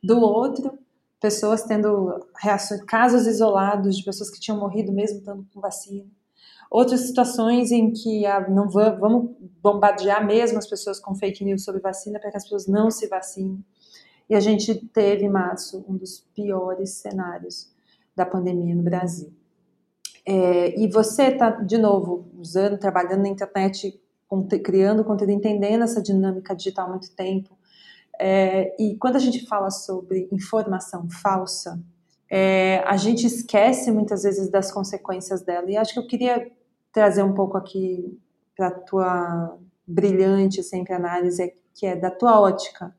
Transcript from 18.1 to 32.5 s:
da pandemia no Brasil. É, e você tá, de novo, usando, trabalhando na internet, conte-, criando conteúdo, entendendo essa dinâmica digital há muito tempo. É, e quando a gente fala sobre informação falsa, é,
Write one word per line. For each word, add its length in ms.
da 100
pandemia 500
no 80
Brasil. 480
É, 540
e 80
você 440
tá, 180
de 280
novo, 500
usando, 400
trabalhando 460
na 60
internet, 680
conte-, 320
criando 440
conteúdo, 280
entendendo 520
essa 180
dinâmica 540
digital 320
há 20
muito 220
tempo. 460
É, 600
e 160
quando 180
a 40
gente 280
fala 220
sobre 600
informação 800
falsa, 720
é, 560